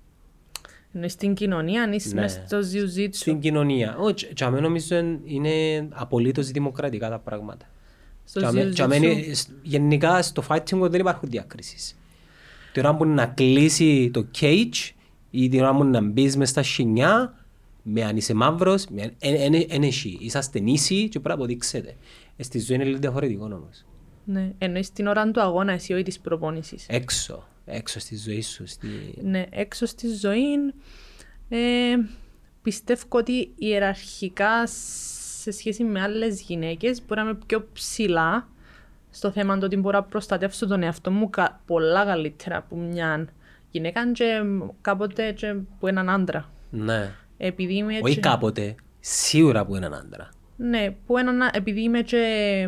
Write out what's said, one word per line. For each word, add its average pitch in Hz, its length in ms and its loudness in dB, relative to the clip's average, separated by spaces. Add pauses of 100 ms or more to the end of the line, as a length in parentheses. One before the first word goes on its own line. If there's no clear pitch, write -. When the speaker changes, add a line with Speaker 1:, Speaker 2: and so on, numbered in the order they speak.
(920)
Speaker 1:
Εννοείς 175 200 -6
στην 202 220 0
κοινωνία, 190 480 0
αν 214 100 0
είσαι 202 220 -4
Speaker 2:
Ναι. 208 60 0
Speaker 1:
μες 190 260 -2
στο 208 120 -2
jiu-jitsu; 196 540 -2
Speaker 2:
Στην 156 280 -2
κοινωνία. 143 580 2
Όχι, 202 160 2
και, - 120 -8
και - 180 -6
αμέ 131 160 2
νομίζω 165 360 0
εν-, 170 280 0
είναι 156 680 0
απολύτως 127 580 0
δημοκρατικά 131 580 -2
τα 113 100 -4
πράγματα. 107 480 -12 (580)
Speaker 1:
Στο - 160 -6
Speaker 2:
Και 190 60 2
αμέ-, 190 160 4
Speaker 1:
jiu-jitsu. 196 120 0
Speaker 2:
και 147 80 2
αμέ 135 140 4
είναι, 156 380 2
σ-, - 140 -4 (140)
γενικά 151 600 4
στο - 260 -4
fighting 180 420 2
δεν 175 100 2
υπάρχουν 180 300 -2
διακρίσεις. - 680 -12 (760)
Τώρα 143 240 2
που 160 100 2
να 143 200 4
κλείσει 135 840 6
το 113 140 0 (140)
cage 196 500 2 (400)
ή 127 180 2
την 131 120 4
ώρα 135 160 4
που 143 80 6
να 127 160 4
μπεις 127 360 2
μες 139 120 2
στα 139 140 0
σκηνιά, 143 720 2 (480)
με 110 220 -2
αν 107 120 0
είσαι 110 180 0
μαύρος, 170 520 4
με 101 160 -8
αν, 113 160 -8
εν, 143 360 2
εν, 165 140 4
εν 143 140 0
έχει. 107 380 0
Είσαστε 123 440 -4
ίσοι 156 440 2
και 214 120 -8
πρέπει - 80 -4
να 165 60 -2
αποδείξετε. 123 600 -6 (420)
Ε, - 60 -12
στη - 160 -6
ζωή 113 180 0
είναι 135 80 2
λίγο 135 140 0
διαφορετικό 131 460 -2
όμως. 90 400 -14 (400)
Speaker 1:
Ναι, 190 340 -2
εννοείς 185 340 -4
την 202 140 -4
ώρα 214 240 2
του 226 100 2
αγώνα 190 320 2
εσύ, 180 200 -4
όχι 185 100 2
της 185 180 -8
προπόνησης. 160 680 -6
Speaker 2:
Έξω, - 600 -4 (160)
έξω - 360 -10
στη - 160 -12
ζωή 107 260 -6
σου, 101 240 -12
στη - 200 -14 (360)
Speaker 1:
Ναι, 190 280 -2
έξω 202 360 -6
στη - 220 -8
ζωή, 208 340 0 (1040)
ε, 233 100 -4 (1040)
πιστεύω 226 460 -2
ότι 247 480 0
ιεραρχικά 202 1120 0 (720)
σε - 100 -8
σχέση 214 340 -4
με 208 160 -2
άλλες 208 400 -2
γυναίκες 170 680 -4
μπορεί 214 140 -2
να 214 80 0
είμαι 214 180 -4
πιο 220 260 -2
ψηλά 175 760 0 (640)
στο - 200 -4
θέμα 196 280 0
το 196 80 0
ότι 190 100 -2
μπορώ 196 220 2
να 202 60 2
προστατεύσω 196 640 -4
τον 190 160 2
εαυτό 170 280 -2
μου 202 200 0
κα-, - 360 0
πολλά 170 380 4
καλύτερα 170 520 -2
από 170 200 -8
μιαν 165 520 -2 (420)
γυναίκα 175 420 -2
και, 226 300 0
μ, 196 260 -2 (120)
κάποτε 208 520 -2
και 208 220 -6 (240)
που - 80 -4
έναν 190 240 2
άντρα. 185 400 0 (200)
Speaker 2:
Ναι. 107 420 -2 (260)
Speaker 1:
Επειδή 185 360 -4
είμαι 214 280 -2
Speaker 2:
Όχι 147 120 4
Speaker 1:
και 214 60 0
Speaker 2:
κάποτε, 113 540 0 (260)
σίγουρα 135 640 4
που 98 100 -4
έναν 85 180 -6
άντρα. - 340 -16 (300)
Speaker 1:
Ναι, 233 320 0 (160)
που 240 120 2
έναν 254 240 2
α-, 254 100 2
επειδή 208 300 -2
είμαι 233 200 2
και 233 200 2 (440)